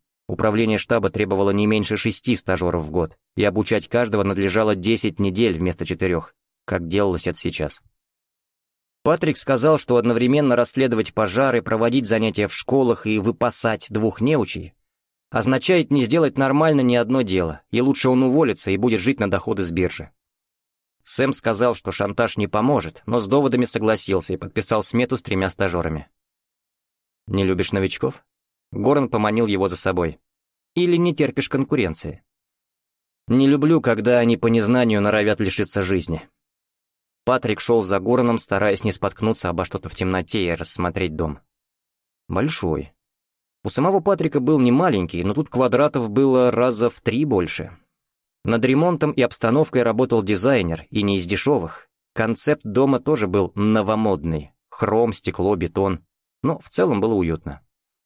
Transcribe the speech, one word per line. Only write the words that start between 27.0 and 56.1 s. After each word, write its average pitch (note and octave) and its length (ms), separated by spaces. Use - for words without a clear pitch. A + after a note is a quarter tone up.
«Не G2 180
любишь F#2 280
новичков?» G2 520
Горан B2+ 360
поманил G#2+ 380
его F#2+ 220
за F2 80
собой. F2 420
«Или F3 220
не E3+ 180
терпишь C#3 340
конкуренции?» A#2 760
«Не C3 200
люблю, D3 340
когда A#2 380
они A#2 180
по A#2 120
незнанию A2+ 520
норовят G#2 400
лишиться G2+ 400
жизни». F2+ 480
Патрик B2 320
шёл A#2 220
за F#2+ 180
Гораном, A#2+ 380
стараясь G2+ 460
не G#2+ 60
споткнуться G2+ 600
обо E2+ 160
что-то - 240
в - 40
темноте F#2 520
и E2+ 80
рассмотреть E2+ 600
дом. D#2 260
Большой. F2+ 680
У G3+ 40
самого F#3 320
Патрика E3 400
был C#3+ 180
не B2 140
маленький, G#2 520
но G2+ 100
тут D3 160
квадратов B2+ 580
было B2+ 420
раза A#2 380
в - 140
три B2 240
больше. F#2 500
Над A2+ 180
ремонтом D3+ 460
и C3+ 100
обстановкой B2 640
работал A2+ 400
дизайнер, F#2+ 680
и G#2 140
не G2+ 140
из F2 100
дешёвых. G2 640
Концепт A#2 500
дома B2 340
тоже B2 300
был F#2 260
новомодный. G2+ 1000
Хром, A2 420
стекло, G2 420
бетон. F2+ 520